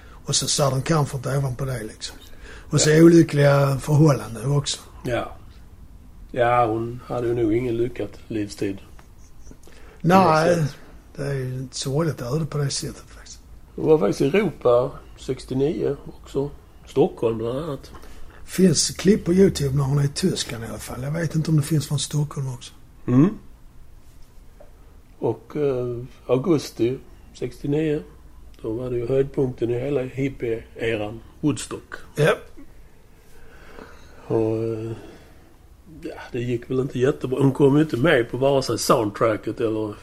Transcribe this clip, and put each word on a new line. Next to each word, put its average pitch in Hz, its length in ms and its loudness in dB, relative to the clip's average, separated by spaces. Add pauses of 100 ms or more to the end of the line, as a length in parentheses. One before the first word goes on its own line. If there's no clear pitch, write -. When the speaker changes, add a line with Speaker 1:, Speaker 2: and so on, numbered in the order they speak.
(260)
Speaker 1:
Och 143 100 -4
så 131 120 -2
Southern 135 340 0
Comfort 143 440 0
ovanpå 135 400 -2
det, 127 180 -6
liksom. - 340 -12 (520)
Och 147 120 2
så 151 80 4
Speaker 2:
Ja. 156 140 8
Speaker 1:
olyckliga 143 760 6
förhållanden 127 720 2
också. 143 280 -2 (260)
Speaker 2:
Ja. 117 260 -4 (1000)
Ja, 120 360 2
hon 117 380 -4
hade 123 220 -4
ju 120 80 0
nog 110 180 2
ingen 120 240 0
lyckat 117 340 -4 (160)
livstid. 101 500 -6 (1300)
Speaker 1:
Nej, 175 140 6
Speaker 2:
Oavsett. 165 580 4 (400)
Speaker 1:
det 143 100 -10
är 139 80 -4
ju 131 320 -6
ett 127 80 -16
sorgligt 143 480 -2
öde 143 240 -2
på 147 120 -6
det 143 120 -2
sättet, - 380 -8
faktiskt. - 320 -20 (360)
Speaker 2:
Hon - 100 -4
var 156 140 6
faktiskt 185 220 0
i 139 40 2
Europa 139 680 2 (280)
sextionio 135 760 -4 (260)
också. 143 300 -6 (360)
Stockholm 131 500 0
bland 117 220 -4
annat. 151 320 -10 (540)
Speaker 1:
Finns - 440 2
klipp - 360 2
på 170 80 2
YouTube 156 440 4
när 143 60 2
hon 139 160 0
är 143 40 2
i 143 40 2
Tyskland 123 560 -4
i 113 40 -10
alla 104 100 -10
fall. 117 260 -10
Jag 143 80 -6
vet 165 240 -4
inte 160 160 0
om 160 60 6
det 143 60 4
finns 147 240 0
från 139 120 -2
Stockholm 143 540 -4
också. - 200 -16 (340)
Speaker 2:
Mm. 135 220 6 (1900)
Och, - 360 -4
eh, 127 420 -2 (300)
augusti 131 720 0 (420)
sextionio, 151 600 -4 (600)
då 113 120 -6
var 123 160 -6
det 123 80 -4
ju 120 100 -4
höjdpunkten 135 600 0
i 120 100 -2
hela 135 220 -2
hippie-eran, 117 1160 -6 (220)
Woodstock. - 520 -4 (220)
Speaker 1:
Ja. 156 180 2 (1900)
Speaker 2:
Och, 113 360 0
eh, 113 280 -6 (1120)
ja, 160 120 -12 (180)
det 123 80 -6
gick 120 300 -4
väl 131 100 -2
inte 131 200 -4
jättebra. 131 420 0
Hon 135 100 6
kom 139 240 4
ju 147 60 6
inte 156 160 0
med 127 340 2
på 127 60 -6
vare 135 260 2
sig 113 160 -2
soundtracket 110 840 0
eller 107 420 -2